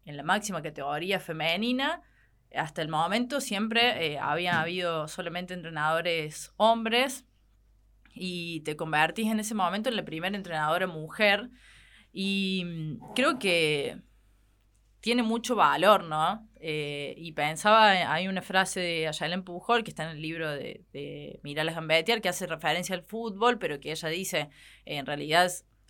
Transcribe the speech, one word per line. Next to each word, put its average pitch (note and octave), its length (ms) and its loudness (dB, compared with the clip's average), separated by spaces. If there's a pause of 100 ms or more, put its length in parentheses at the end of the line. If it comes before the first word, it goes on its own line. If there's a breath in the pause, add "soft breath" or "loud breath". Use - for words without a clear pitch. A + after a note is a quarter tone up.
en D3 120 -12
la C#3+ 60 -8
máxima F#3 400 0
categoría D3+ 580 -2
femenina. A3+ 800 -2 (540 soft breath)
Hasta D#3 280 -4
el D3+ 60 -4
momento G3+ 520 0
siempre, A3 760 0
eh, C#3 40 -6
había E3+ 420 0
habido E3+ 480 -2
solamente F3 460 -8
entrenadores D#3+ 1000 -2
hombres A3+ 720 2 (840)
y F3 480 -6
te D3+ 160 -4
convertís D#3+ 540 0
en A3 80 0
ese G#3+ 160 -4
momento G3+ 340 0
en A3+ 80 0
la F3 80 -2
primera D#3+ 320 -4
entrenadora E3+ 500 0
mujer. G3 640 0 (600 soft breath)
Y, F#3+ 540 0
mm, D#3+ 480 -8
creo C4+ 240 2
que D3+ 640 2 (1000)
tiene A#3+ 220 2
mucho A3+ 340 0
valor, E3+ 480 6
¿no? E3 420 0 (100)
Eh, D3 600 -6
y E3 160 -12
pensaba, G3 580 6 (220)
hay F3+ 160 2
una F#3+ 140 -2
frase F#3+ 380 0
de E3 280 0
Ayalén E3 360 -4
Pujol, F#3 380 0
que A3 80 -10
está D#3 140 -8
en E3 60 -6
el D3+ 120 -10
libro D#3+ 280 -4
de, - 420 -8
de C#3+ 500 -12
Miralas D#3 320 -2
Gambetear, E3 460 2
que F#3+ 80 -2
hace F3+ 180 -2
referencia E3+ 480 -2
al F3+ 80 -4
fútbol, A3+ 560 0
pero D3 220 -4
que D3 120 -8
ella D#3+ 180 -6
dice, E3 400 -2 (340 soft breath)
en C#3+ 220 -6
realidad D3+ 400 2
es, F3+ 180 -6 (260)